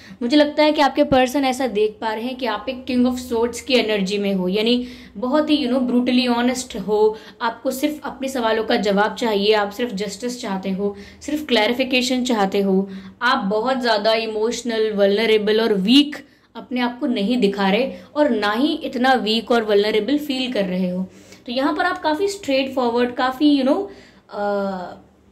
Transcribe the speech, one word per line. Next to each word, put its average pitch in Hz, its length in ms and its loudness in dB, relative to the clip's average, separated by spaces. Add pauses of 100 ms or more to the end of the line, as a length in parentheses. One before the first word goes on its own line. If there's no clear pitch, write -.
(220)
मुझे 240 140 2
लगता 294 260 4
है 302 100 4
कि 311 80 0
आपके 285 240 4
person 262 400 2
ऐसा 262 220 0
देख 208 340 -2
पा 226 120 -4
रहे 220 120 -6
हैं 254 120 -8
कि 254 100 -6
आप 208 220 -4
एक 247 220 -8
King 247 160 2
of 247 140 0
Swords 233 400 -2
की 269 140 -2
एनर्जी 208 440 2
में 202 160 0
हो, 180 140 -2
यानी 233 380 0 (300)
बहुत 302 340 0
ही, 302 60 4
you 240 180 -2
know, 262 160 0
brutally 247 460 2
honest 247 400 -2
हो, 214 400 2 (260)
आपको 233 280 -4
सिर्फ 294 340 -2
अपने 262 240 -8
सवालों 226 360 0
का 240 120 2
जवाब 202 380 2
चाहिए, 208 380 2
आप 208 180 2
सिर्फ 240 240 -4
justice 208 460 -6
चाहते 190 300 -6
हो, 202 240 -4 (260)
सिर्फ 294 260 -6
clarification 247 800 0
चाहते 202 360 0
हो। 196 280 0 (340)
आप 247 220 0
बहुत 226 360 -2
ज़्यादा 220 340 2
emotional, 220 800 -2
vulnerable 214 680 2
और 220 140 2
weak 254 420 2 (380)
अपने 247 260 -6
आप 247 200 -4
को 302 60 -2
नहीं 226 300 0
दिखा 196 340 2
रहे, 254 220 0 (220)
और 294 160 2
ना 208 220 0
ही 285 220 0
इतना 262 400 0
weak 220 360 0
और 233 120 4
vulnerable 214 560 2
feel 262 340 -4
कर 202 120 0
रहे 180 260 -2
हो। 185 160 -4 (400)
तो 247 60 -8
यहाँ 285 240 0
पर 359 80 0
आप 359 180 -4
काफ़ी 320 260 0
स्ट्रेट 269 460 -2
फॉरवर्ड, 240 400 0
काफ़ी, 277 480 2
you 247 80 2
know, 392 180 0 (420)
अ, 202 720 -4 (320)